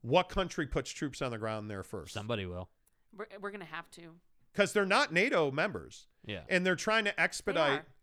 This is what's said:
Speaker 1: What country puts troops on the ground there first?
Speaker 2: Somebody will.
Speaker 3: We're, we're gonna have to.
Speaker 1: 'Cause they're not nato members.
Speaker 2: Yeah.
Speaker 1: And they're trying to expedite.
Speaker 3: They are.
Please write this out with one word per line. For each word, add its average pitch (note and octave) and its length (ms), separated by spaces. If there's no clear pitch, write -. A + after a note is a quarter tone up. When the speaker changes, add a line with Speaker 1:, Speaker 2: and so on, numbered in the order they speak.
Speaker 1:
What E3+ 260
country F3 380
puts C3+ 240
troops C#3+ 320
on C3 80
the A#2 80
ground G#2+ 320
there F#2+ 140
first? - 280
Speaker 2:
Somebody G#2 320
will. F2+ 260
Speaker 3:
We're, G#3+ 140
we're G3 120
gonna G3+ 140
have D#3+ 260
to. E3+ 240
Speaker 1:
'Cause G3+ 200
they're G3+ 120
not G3+ 280
nato F3+ 400
members. C#3 560
Speaker 2:
Yeah. G2+ 220
Speaker 1:
And F3+ 180
they're F#3 100
trying A3 280
to G3+ 160
expedite. D#3+ 640
Speaker 3:
They - 60
are. - 120